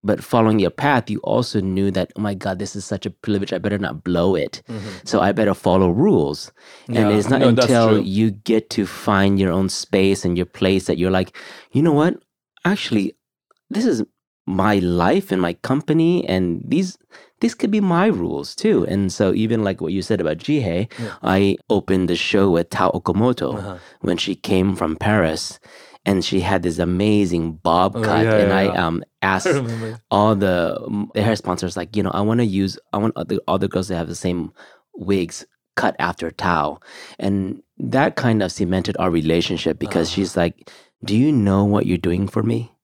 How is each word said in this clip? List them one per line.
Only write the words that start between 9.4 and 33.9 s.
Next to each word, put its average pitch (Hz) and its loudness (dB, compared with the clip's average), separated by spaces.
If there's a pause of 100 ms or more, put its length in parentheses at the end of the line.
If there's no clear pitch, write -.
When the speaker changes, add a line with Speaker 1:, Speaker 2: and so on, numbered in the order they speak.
Speaker 1:
own 95 0
space 95 0
and 87 0
your 90 -2
place 95 0
that 82 0
you're 90 0
like, 92 0 (360)
"You 135 2
know 165 4
what? 151 2 (500)
Actually, 143 -2 (560)
this 220 -2
is 139 0 (440)
my 95 2
life 90 2
and 95 0
my 127 0
company, 160 0
and 90 -2
these, 180 -2 (440)
this 233 0
could - -4
be 214 2
my 180 4
rules 87 -2
too." 196 2
And 95 0
so 95 2
even 110 0
like 95 -2
what 82 -4
you 95 -2
said 95 -2
about 80 -2
Jihei, 110 -2 (100)
Speaker 2:
Yeah. 113 -8 (100)
Speaker 1:
I 98 2 (120)
opened 92 0
the 87 0
show 98 2
with 85 0
Tao 92 0
Okamoto 92 -2
Speaker 2:
Uh-huh. 95 -10 (240)
Speaker 1:
when 90 -2
she 92 -4
came 95 0
from 80 -2
Paris. 90 0 (480)
And 95 2
she 95 0
had 90 0
this 85 -2
amazing 90 0 (100)
bob 90 2
Speaker 2:
Oh, 113 -4
Speaker 1:
cut. 107 0
Speaker 2:
yeah, 110 2
Speaker 1:
And 104 4
Speaker 2:
yeah, 95 2
Speaker 1:
I, 98 2
Speaker 2:
yeah. 92 0
Speaker 1:
um, 82 -4 (100)
Speaker 2:
<laughs> - -10
I 95 0
Speaker 1:
asked 95 0
Speaker 2:
remember. 113 -4 (120)
Speaker 1:
all 107 4
the, 90 0
um, 104 -6
the 107 -2
hair 113 2
sponsors, 90 -6
like, 90 -8
you 101 0
know, 95 -2
"I 92 -2
wanna 113 0
use, 98 0 (140)
I 101 -2
want 110 0
other, - -4 (100)
all 95 0
the 98 -2
girls 92 -4
to 92 -4